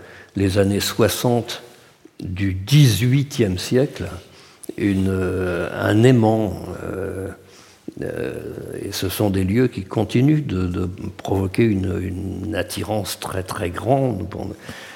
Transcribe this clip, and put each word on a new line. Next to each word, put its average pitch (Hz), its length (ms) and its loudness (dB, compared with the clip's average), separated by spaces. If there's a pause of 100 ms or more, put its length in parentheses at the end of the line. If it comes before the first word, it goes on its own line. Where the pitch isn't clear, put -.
(360)
les 98 240 2
années 101 200 4
soixante - 840 0 (560)
du 92 340 -4
dix-huitième 120 1040 4
siècle, - 480 0 (720)
une, 95 320 2
euh, 90 640 -2
un 104 300 2
aimant, 110 500 6 (300)
euh, 92 460 -6 (720)
euh, - 300 -6 (500)
et 98 100 -8
ce 98 160 -4
sont 104 220 0
des 95 140 2
lieux 113 240 2
qui 95 160 -4
continuent 127 580 2
de, 92 240 -2
de 90 240 -2 (280)
provoquer 95 460 0
une, 95 380 2
une 92 540 -6
attirance 98 640 -4
très, 92 240 -6
très - 260 -4
grande. 98 600 0
Bon, 95 200 -8 (460)